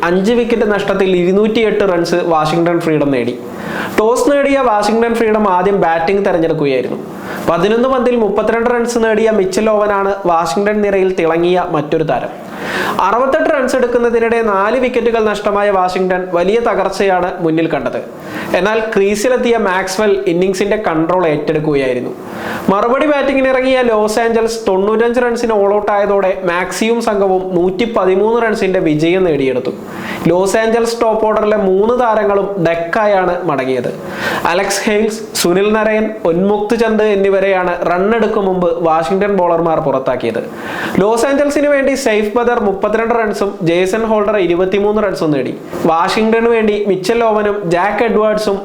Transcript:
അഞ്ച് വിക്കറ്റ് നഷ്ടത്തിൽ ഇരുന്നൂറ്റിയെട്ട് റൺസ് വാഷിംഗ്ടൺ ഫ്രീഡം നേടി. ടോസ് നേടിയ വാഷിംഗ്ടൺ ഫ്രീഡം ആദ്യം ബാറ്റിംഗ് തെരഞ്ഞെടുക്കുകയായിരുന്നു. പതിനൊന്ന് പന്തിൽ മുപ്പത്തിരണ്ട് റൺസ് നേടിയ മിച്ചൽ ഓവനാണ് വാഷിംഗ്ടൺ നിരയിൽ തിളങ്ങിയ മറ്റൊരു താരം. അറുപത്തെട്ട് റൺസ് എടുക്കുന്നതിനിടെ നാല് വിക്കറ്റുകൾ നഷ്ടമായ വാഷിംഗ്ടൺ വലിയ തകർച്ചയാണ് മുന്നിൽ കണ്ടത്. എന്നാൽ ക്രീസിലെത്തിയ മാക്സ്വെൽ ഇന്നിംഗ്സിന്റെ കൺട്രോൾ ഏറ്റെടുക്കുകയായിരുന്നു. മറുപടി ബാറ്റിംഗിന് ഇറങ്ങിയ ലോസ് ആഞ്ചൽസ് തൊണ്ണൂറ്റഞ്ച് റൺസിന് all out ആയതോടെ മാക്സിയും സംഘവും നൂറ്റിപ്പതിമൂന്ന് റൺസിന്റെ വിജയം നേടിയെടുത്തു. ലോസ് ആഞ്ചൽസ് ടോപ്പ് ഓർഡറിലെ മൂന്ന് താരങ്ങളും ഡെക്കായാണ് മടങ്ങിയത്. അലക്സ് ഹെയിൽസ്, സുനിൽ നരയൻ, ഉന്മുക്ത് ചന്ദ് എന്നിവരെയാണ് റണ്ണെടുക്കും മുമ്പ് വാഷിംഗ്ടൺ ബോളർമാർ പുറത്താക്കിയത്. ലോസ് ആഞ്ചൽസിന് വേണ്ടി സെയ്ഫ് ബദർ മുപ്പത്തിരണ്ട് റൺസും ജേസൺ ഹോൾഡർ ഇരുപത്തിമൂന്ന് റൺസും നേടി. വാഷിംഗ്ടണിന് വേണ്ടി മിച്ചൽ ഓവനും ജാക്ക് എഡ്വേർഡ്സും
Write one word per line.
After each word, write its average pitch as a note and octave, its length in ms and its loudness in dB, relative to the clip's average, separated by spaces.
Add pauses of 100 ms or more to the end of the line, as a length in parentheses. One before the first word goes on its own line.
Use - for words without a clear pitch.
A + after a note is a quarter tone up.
അഞ്ച് F#3+ 280 2
വിക്കറ്റ് A3+ 400 2
നഷ്ടത്തിൽ F#3+ 440 0
ഇരുന്നൂറ്റിയെട്ട് G#3 640 2
റൺസ് F3 340 2
വാഷിംഗ്ടൺ E3+ 680 0
ഫ്രീഡം D3+ 300 0
നേടി. B2 280 -2 (640)
ടോസ് A#3+ 320 2
നേടിയ C#4 260 2
വാഷിംഗ്ടൺ A3+ 560 2
ഫ്രീഡം A3 340 2
ആദ്യം F#3 320 2
ബാറ്റിംഗ് F3 460 0
തെരഞ്ഞെടുക്കുകയായിരുന്നു. D3+ 720 0 (540)
പതിനൊന്ന് G#3+ 380 2
പന്തിൽ B3 280 2
മുപ്പത്തിരണ്ട് A3+ 540 0
റൺസ് A#3 280 -2
നേടിയ A3 320 2
മിച്ചൽ G#3+ 400 0
ഓവനാണ് G3+ 440 0 (120)
വാഷിംഗ്ടൺ G3+ 560 0
നിരയിൽ F#3+ 320 2
തിളങ്ങിയ E3+ 560 2
മറ്റൊരു D#3 340 -2
താരം. - 460 -4 (500)
അറുപത്തെട്ട് C4 500 0
റൺസ് C4 260 -2
എടുക്കുന്നതിനിടെ A#3 680 0
നാല് G#3 360 0
വിക്കറ്റുകൾ A#3 460 0
നഷ്ടമായ G3+ 460 0
വാഷിംഗ്ടൺ F#3 640 0
വലിയ F#3 280 2
തകർച്ചയാണ് F#3+ 800 0
മുന്നിൽ D#3+ 300 0
കണ്ടത്. B2 340 -4 (520)
എന്നാൽ G#3+ 260 0 (140)
ക്രീസിലെത്തിയ A#3 600 0
മാക്സ്വെൽ G3 720 0
ഇന്നിംഗ്സിന്റെ F#3+ 500 0
കൺട്രോൾ F3 500 0
ഏറ്റെടുക്കുകയായിരുന്നു. D3 840 0 (580)
മറുപടി A#3 380 2
ബാറ്റിംഗിന് C4+ 420 0
ഇറങ്ങിയ C4 340 2
ലോസ് G#3+ 360 0
ആഞ്ചൽസ് A3+ 500 0
തൊണ്ണൂറ്റഞ്ച് A3 520 0
റൺസിന് A#3 340 0
all G3+ 220 2
out G#3 140 0
ആയതോടെ G3 540 0
മാക്സിയും F#3 580 -2
സംഘവും F#3+ 520 0
നൂറ്റിപ്പതിമൂന്ന് G3+ 880 0
റൺസിന്റെ G3 380 0
വിജയം E3 440 2
നേടിയെടുത്തു. C3 460 0 (560)
ലോസ് F#3+ 300 2
ആഞ്ചൽസ് A3+ 460 0
ടോപ്പ് A3 240 0
ഓർഡറിലെ G#3+ 300 0
മൂന്ന് G#3 440 2
താരങ്ങളും G3+ 680 0
ഡെക്കായാണ് F3+ 760 0
മടങ്ങിയത്. C3 560 -2 (460)
അലക്സ് F#3+ 380 -2
ഹെയിൽസ്, G#3+ 360 0 (140)
സുനിൽ F#3+ 380 2
നരയൻ, G#3+ 380 0 (140)
ഉന്മുക്ത് G#3 540 0
ചന്ദ് A3 260 2
എന്നിവരെയാണ് F#3+ 840 0
റണ്ണെടുക്കും G#3+ 540 0
മുമ്പ് F3 400 0
വാഷിംഗ്ടൺ F#3+ 520 0
ബോളർമാർ E3 440 2
പുറത്താക്കിയത്. C3 720 -2 (500)
ലോസ് A3 260 2
ആഞ്ചൽസിന് C#4+ 420 0
വേണ്ടി C#4 260 2
സെയ്ഫ് G#3+ 420 0
ബദർ A#3+ 240 2
മുപ്പത്തിരണ്ട് G#3+ 540 0
റൺസും G3+ 480 -2
ജേസൺ F#3 420 0
ഹോൾഡർ G#3+ 320 0
ഇരുപത്തിമൂന്ന് G3 640 2
റൺസും F3 280 0
നേടി. C#3 240 -2 (320)
വാഷിംഗ്ടണിന് A3 640 2
വേണ്ടി G#3+ 400 2
മിച്ചൽ A#3 360 0
ഓവനും G#3 460 0
ജാക്ക് G#3 340 0
എഡ്വേർഡ്സും G#3+ 600 0